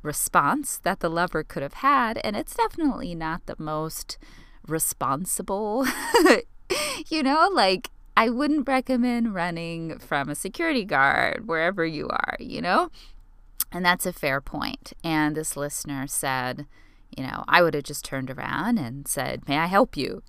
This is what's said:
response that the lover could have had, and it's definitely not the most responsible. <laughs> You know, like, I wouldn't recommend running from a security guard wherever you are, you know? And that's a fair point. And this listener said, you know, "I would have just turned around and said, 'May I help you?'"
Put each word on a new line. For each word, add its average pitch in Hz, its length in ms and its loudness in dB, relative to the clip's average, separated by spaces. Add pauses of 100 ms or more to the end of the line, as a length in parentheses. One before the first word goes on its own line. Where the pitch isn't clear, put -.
response 160 720 2
that 185 220 -2
the 170 100 0
lover 170 340 0
could 143 200 -6
have 143 100 -8
had, 254 500 2
and 208 140 -2
it's - 160 -8
definitely 302 600 -2
not 165 320 -4
the - 100 -8
most 156 600 -6 (480)
responsible. 185 1300 -2
<laughs> - 60 -6 (1080)
You 320 160 0
know, 311 280 4
like, 190 380 2 (260)
I 226 140 4
wouldn't 277 380 0
recommend 240 640 0
running 165 640 -4
from 139 320 -2
a 190 60 -4
security 294 480 -2
guard 139 640 2
wherever 165 360 0
you 160 260 -4
are, - 300 -2
you - 220 -8
know? 254 300 0 (800)
And 180 120 -4
that's 180 220 2
a 180 80 -4
fair 139 260 0
point. - 540 -8 (100)
And 156 320 2
this 156 220 -4
listener 143 480 -6
said, 131 640 -4 (500)
you 131 60 -6
know, - 240 -6
"I 175 160 10
would 156 100 4
have 143 120 -2
just - 200 -10
turned 135 240 -6
around 135 480 -2
and 135 300 -6
said, 131 400 -4
'May 143 100 0
I 160 80 2
help 196 320 4
you?'" - 320 -4